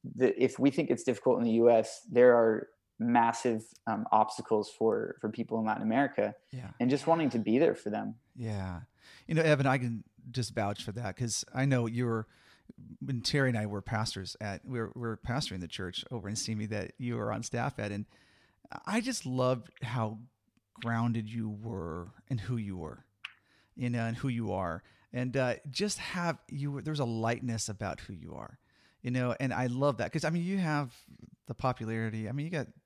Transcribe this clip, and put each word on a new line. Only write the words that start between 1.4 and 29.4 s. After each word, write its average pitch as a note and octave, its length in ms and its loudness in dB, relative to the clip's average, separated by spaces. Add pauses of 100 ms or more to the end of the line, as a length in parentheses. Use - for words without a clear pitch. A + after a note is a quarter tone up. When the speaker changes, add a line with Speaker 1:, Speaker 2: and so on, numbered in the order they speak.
Speaker 1:
the A2+ 80 4
U A#2 180 8
S, A2 400 4
there A#2+ 260 10
are A2+ 320 4 (300)
massive, A#2 640 2 (240)
um, G#2+ 260 -2
obstacles G#2+ 640 2
for, G#2+ 440 2
for A2 80 -2
people A2+ 320 -4
in A2 60 0
Latin G#2 160 0
America A2 520 2 (160)
Speaker 2:
Yeah. B2+ 200 -10 (100)
Speaker 1:
and B2 100 4
just C#3 160 2
wanting D#3+ 240 4
to A#2 80 0
be A2 200 4
there D#3+ 160 6
for - 160 -6
them. G#2+ 240 -6 (200)
Speaker 2:
Yeah. G2+ 460 -6 (460)
You D3+ 100 -2
know, G3 60 4
Evan, D3 240 6
I C3 120 4
can A#2 240 -4 (280)
just A#2 240 -4
vouch G#2 280 -2
for G#2 100 -8
that A2 240 -6
'cause A2+ 280 -4 (100)
I C3 120 2
know B2+ 200 4
you A#2+ 200 0
were, A2+ 200 0 (760)
when C3 200 -2
Terry C#3 300 2
and A#2 80 0
I G#2+ 80 0
were G2+ 160 -4
pastors G#2+ 580 -4
at, G2+ 240 -6
we B2 160 -6
were, A2 160 -4
we A#2+ 60 -8
were A2+ 140 -4
pastoring B2 440 -4
the E2+ 80 -8
church - 420 -8
over G2 180 -8
in G#2 80 -6
Simi G#2+ 300 -4
that G#2 320 -6
you A#2+ 180 -4
were A2 160 -2
on A2 120 -4
staff B2 340 -4
at, G#2 140 -4
and G#2 140 -6 (800)
I A3 160 -2
just A#3+ 240 -6
loved B2+ 460 0 (120)
how A2+ 360 -4 (640)
grounded A#2 480 0
you A2+ 180 -4
were F#2+ 600 -8 (200)
in B2 100 -2
who A2 180 -4
you G2+ 200 -6
were, D#2+ 280 -10 (720)
you B2 140 -2
know, A#2+ 160 0
and A2+ 100 -2
who C3+ 120 -4
you A#2 240 -2
are. F2+ 300 -2 (300)
And, B2+ 240 -2
uh, B2+ 180 2 (160)
just G3+ 280 -2
have, F3 400 -4 (100)
you C#3+ 240 -4
were, C#3 100 -6
there's D#3 180 -4
a C3 40 2
lightness A2+ 640 -2
about G2+ 320 -4
who - 120 -14
you E2 220 -12
are, A1+ 240 -14 (440)
you B2 80 -4
know, B2 280 0
and C3 160 -2